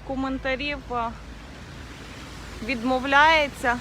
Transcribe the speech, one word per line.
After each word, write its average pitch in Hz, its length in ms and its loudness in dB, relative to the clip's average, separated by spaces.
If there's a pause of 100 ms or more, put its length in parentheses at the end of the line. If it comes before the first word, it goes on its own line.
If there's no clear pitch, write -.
коментарів, 269 720 -2 (140)
е, 233 180 -2 (1500)
відмовляється 262 1160 4